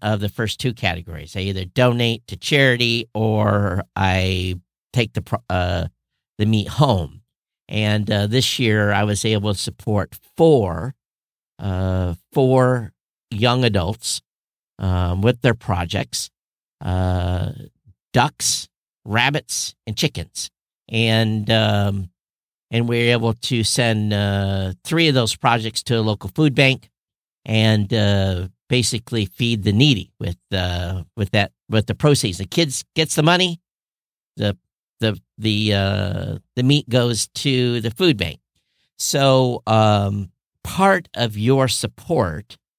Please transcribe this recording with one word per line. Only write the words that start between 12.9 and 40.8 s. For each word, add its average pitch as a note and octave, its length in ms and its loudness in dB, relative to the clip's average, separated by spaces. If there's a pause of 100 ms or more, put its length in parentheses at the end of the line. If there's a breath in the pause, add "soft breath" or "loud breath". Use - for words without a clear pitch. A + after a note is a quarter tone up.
young A#2+ 320 2
adults, G2+ 580 -2 (560)
um, F2+ 440 0
with B2 200 2
their A#2 140 2
projects, F2 760 -6 (520)
uh, F2+ 680 -2 (600)
ducks, - 580 -2 (340)
rabbits, B2 680 -2 (140)
and A2 100 -8
chickens. - 540 -6 (380)
And, A2 600 0
um, G2+ 600 0 (600)
and A#2 180 0
we A#2 120 0
were A#2 120 4
able A2+ 220 2
to A#2 300 -4
send, A2 500 0
uh, G2 600 -2 (100)
three E3 240 2
of C#3 80 4
those A#2 200 0
projects A#2 480 -2
to A#2+ 120 0
a A2+ 60 2
local G#2+ 280 -2
food D3+ 240 2
bank C3 380 0 (540)
and, A2 460 2
uh, G2 580 0 (200)
basically A#2 560 -2
feed A#2 380 -2
the G2+ 100 2
needy A2+ 460 2
with, - 180 -6 (140)
uh, F2+ 520 -4 (120)
with G#2 160 -4
that, G#2 200 0 (180)
with G#2+ 180 0
the A2 80 -4
proceeds. B2+ 420 0
The F#2 80 -8
kids D#3+ 380 -2 (120)
gets D#3+ 200 -2
the D#3 80 2
money, F3 360 2 (800)
the, G2+ 200 -2 (420)
the, A2 200 -2 (180)
the, G#2+ 360 0
uh, G2 640 -2 (180)
the B2 80 0
meat C#3+ 240 4
goes A#2+ 480 0
to B2 460 0
the A2 100 -4
food E3+ 260 2
bank. E2 220 -6 (580)
So, C3 720 2
um, G#2 640 4 (320)
part F#3+ 500 0